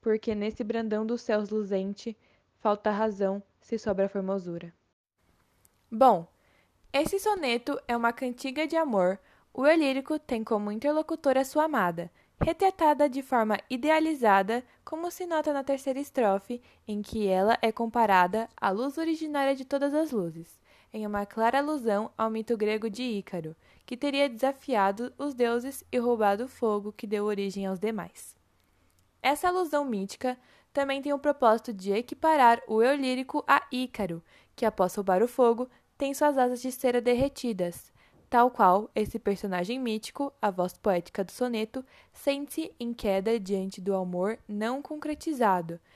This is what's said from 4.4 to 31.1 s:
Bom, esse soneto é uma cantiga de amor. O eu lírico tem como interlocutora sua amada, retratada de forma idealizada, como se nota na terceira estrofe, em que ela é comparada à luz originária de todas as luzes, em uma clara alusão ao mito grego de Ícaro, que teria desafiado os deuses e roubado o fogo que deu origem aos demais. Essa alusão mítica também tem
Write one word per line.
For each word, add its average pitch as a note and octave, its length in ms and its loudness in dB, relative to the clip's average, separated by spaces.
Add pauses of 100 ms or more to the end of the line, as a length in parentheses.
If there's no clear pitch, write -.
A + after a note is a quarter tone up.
Bom, A3 360 6 (640)
esse D#4+ 280 0
soneto C#4 680 -2
é A#3+ 80 -2
uma A#3 200 0
cantiga C4 520 -6
de E4 100 -4
amor. G3+ 440 2 (320)
O - 140 0
eu D#4+ 100 8
lírico C#4 420 0
tem A3+ 240 -6
como G#3 300 -2
interlocutora C#4+ 720 0
sua D4+ 200 0
amada, F3 460 -2 (300)
retratada D#4+ 680 4
de C4 100 -6
forma A3 380 0 (100)
idealizada, B3+ 960 2 (180)
como E4 280 -8
se F4+ 160 -10
nota D#4 260 0
na C#4 100 -2
terceira C4+ 380 -2
estrofe, A#3+ 600 0 (260)
em G#3 140 -6
que G#3 260 -2
ela F#3+ 320 4
é A3+ 100 2
comparada A3 840 2
à - 140 0
luz B3 260 -2
originária D#4 580 -2
de C4 120 -8
todas C#4+ 260 -2
as D#4 200 0
luzes, E3 460 -6 (360)
em G#3+ 120 -6
uma G3+ 200 -4
clara A3+ 320 0
alusão A#3+ 580 -2
ao A3+ 140 0
mito A3 260 -2
grego G#3+ 320 -2
de A3 140 -6
Ícaro, F#3 520 -6 (300)
que B3 120 -10
teria C#4+ 320 0
desafiado A#3 920 0
os C#4+ 160 -6
deuses A#3+ 560 -2
e B3 80 0
roubado A3+ 460 2
o C4 40 -10
fogo G#3 440 -2
que - 140 -14
deu G#3 180 -2
origem G3 420 -4
aos F#3+ 120 -4
demais. G3+ 580 -8 (840)
Essa D4 260 2
alusão E4 360 0
mítica B3 540 -4 (340)
também C#4 300 -2
tem C#4+ 100 -2